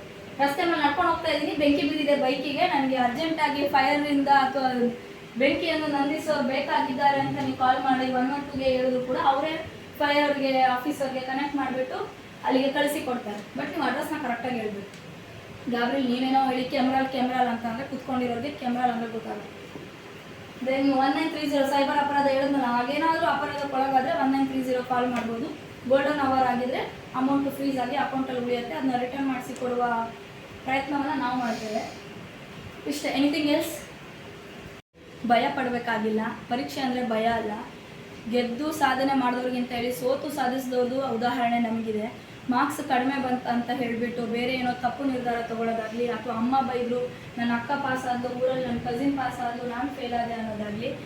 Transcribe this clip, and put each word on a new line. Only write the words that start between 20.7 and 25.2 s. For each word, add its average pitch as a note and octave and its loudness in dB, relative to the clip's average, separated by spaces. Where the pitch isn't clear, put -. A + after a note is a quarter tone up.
ಒನ್ C#4+ 4
ನೈನ್ D#4+ 2
ತ್ರೀ D4+ -2
ಜೀರೋ C#4 4
ಸೈಬರ್ C#4 4
ಅಪರಾಧ C#4 4
ಹೇಳಿದ್ನಲ್ಲ, C#4 4
ಹಾಗೇನಾದ್ರೂ D4+ 2
ಅಪರಾಧಕ್ಕೆ C#4+ 0
ಒಳಗಾದ್ರೆ C4 2
ಒನ್ C4 2
ನೈನ್ C4+ 4
ತ್ರೀ C4 -2
ಜೀರೋ B3 0
ಕಾಲ್ B3 0
ಮಾಡ್ಬೋದು. A#3 -2